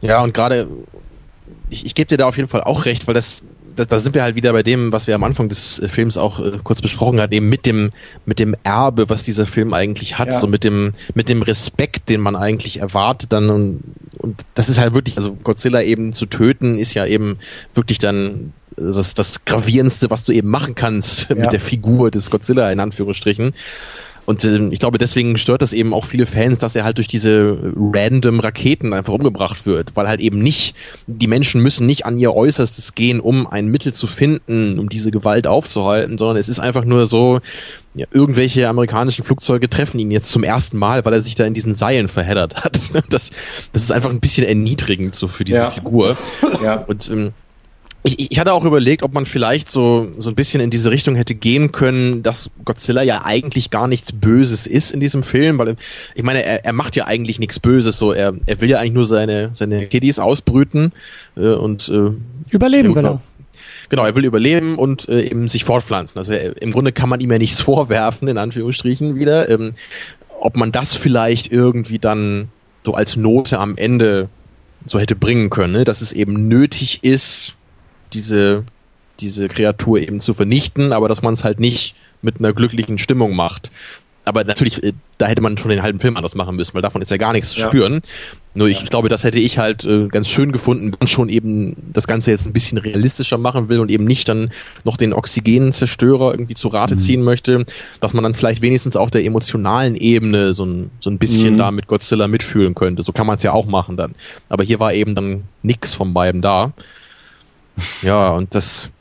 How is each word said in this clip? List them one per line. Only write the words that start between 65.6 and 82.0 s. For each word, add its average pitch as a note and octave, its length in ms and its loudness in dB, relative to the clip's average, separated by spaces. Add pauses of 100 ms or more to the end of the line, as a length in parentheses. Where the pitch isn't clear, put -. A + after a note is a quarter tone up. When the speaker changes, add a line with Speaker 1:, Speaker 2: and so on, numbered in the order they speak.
Speaker 1:
fortpflanzen. A2 520 -2
Also G2+ 160 -6
er, F2+ 300 -4
im A2+ 100 -4
Grunde C3 200 2
kann B2 180 0
man B2 100 0
ihm B2 100 -2
ja A2+ 80 4
nichts A2+ 220 0
<laughs> - 0 -
vorwerfen, A2+ 680 0
in A#2+ 100 -2
Anführungsstrichen B2 800 -2
wieder. D3 340 2
Ähm, A2 240 0 (640)
ob - 160 0
man A2+ 160 2
das B2 220 -2
vielleicht A#2 580 0
irgendwie A#2+ 460 2
dann G#2 500 -2 (340)
so G#2+ 120 -2
als G#2 240 0
Note A2+ 400 2
am G2+ 180 -4
Ende G#2+ 540 0 (560)
so - 120 -2
hätte G#2+ 180 0
bringen A2 340 0
können, F#2 240 0
ne? A#2+ 100 4
Dass A#2 160 0
es - 140 -8
eben G#2 340 0
nötig C3 540 2
ist, - 540 -2 (560)
diese, G#2 520 0 (560)
diese G2 260 -6
Kreatur G#2+ 540 2
eben F2 180 -6
zu G#2 160 -2
vernichten, C3+ 580 0
aber A2 160 2
dass G#2+ 140 -2
man's A2+ 220 -2
halt G#2+ 160 0
nicht A#2 340 -2 (280)